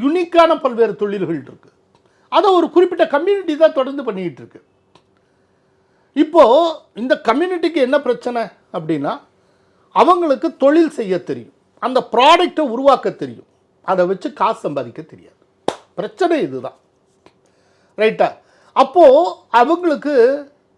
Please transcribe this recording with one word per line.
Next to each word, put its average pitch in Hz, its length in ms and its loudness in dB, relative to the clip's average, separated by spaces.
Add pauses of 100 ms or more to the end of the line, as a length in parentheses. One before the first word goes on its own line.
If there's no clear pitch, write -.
யூனிக்கான 339 600 0
பல்வேறு 226 380 -2
தொழில்கள் 180 400 -6
இருக்கு. - 280 -20 (640)
அதை 339 160 2 (100)
ஒரு 330 160 2
குறிப்பிட்ட 359 300 2 (100)
கம்யூனிட்டி 349 420 -2
தான் 311 220 2
தொடர்ந்து 269 280 -6
பண்ணிக்கிட்டு 185 360 -8
இருக்கு. - 180 -20 (1600)
இப்போ 311 200 6 (560)
இந்த 262 140 -2 (140)
கம்யூனிட்டிக்கு 330 580 -2
என்ன 269 100 0 (100)
பிரச்சனை 240 360 -6 (360)
அப்படின்னா, 151 360 -6 (840)
அவங்களுக்கு 320 480 2 (140)
தொழில் 302 340 2
செய்ய 185 180 -4 (140)
தெரியும், 123 260 -12 (320)
அந்த 254 120 -2 (140)
ப்ராடக்டை 311 520 2 (100)
உருவாக்க 262 340 0 (140)
தெரியும், 123 260 -14 (420)
அதை 185 200 0
வச்சு 196 180 -8 (120)
காசு 214 240 -2
சம்பாதிக்க 135 380 -10
தெரியாது. - 380 -20 (580)
பிரச்சனை 320 380 -2 (100)
இதுதான், 131 320 -12 (1200)
ரைட்டா? 220 260 0 (540)
அப்போ 339 220 4 (560)
அவங்களுக்கு 294 540 -2 (640)